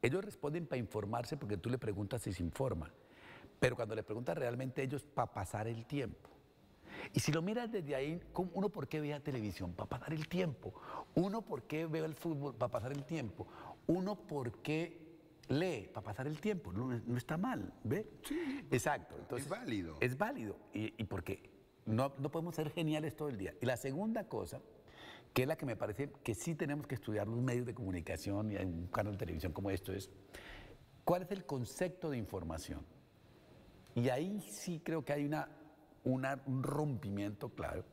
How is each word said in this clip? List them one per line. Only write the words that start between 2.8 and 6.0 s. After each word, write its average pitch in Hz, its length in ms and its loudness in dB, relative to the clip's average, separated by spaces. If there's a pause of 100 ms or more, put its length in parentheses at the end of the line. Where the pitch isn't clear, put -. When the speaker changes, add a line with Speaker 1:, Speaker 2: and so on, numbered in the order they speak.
Speaker 1:
Pero 123 160 6
cuando 113 180 -2
le 107 80 -2
preguntas 123 340 0
realmente 131 460 0
ellos, 135 220 0
pa' - 280 0
pasar 107 360 -2
el 117 180 -4
tiempo. 123 440 -4 (800)